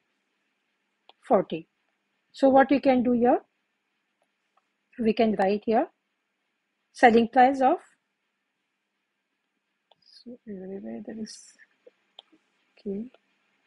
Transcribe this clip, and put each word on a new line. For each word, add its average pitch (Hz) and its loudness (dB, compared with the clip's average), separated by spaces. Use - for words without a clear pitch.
forty. 180 -2
So - 0
what 269 4
we 277 0
can 254 0
do 247 -2
here? 247 0
We 220 0
can 220 -2
write 202 -2
here 240 0
selling 233 4
price 262 4
of, 269 2
so - -20
everywhere 202 -14
there 220 -14
is, - -18
okay, 202 -10